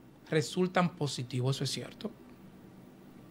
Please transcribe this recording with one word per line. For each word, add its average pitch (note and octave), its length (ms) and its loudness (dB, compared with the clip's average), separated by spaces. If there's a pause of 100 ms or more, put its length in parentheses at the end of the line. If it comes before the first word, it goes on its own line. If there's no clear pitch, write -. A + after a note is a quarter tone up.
(300)
resultan F3+ 600 4
positivos. C3 680 -2
Eso - 80 -4
es C3 80 -2
cierto. - 400 -8 (1200)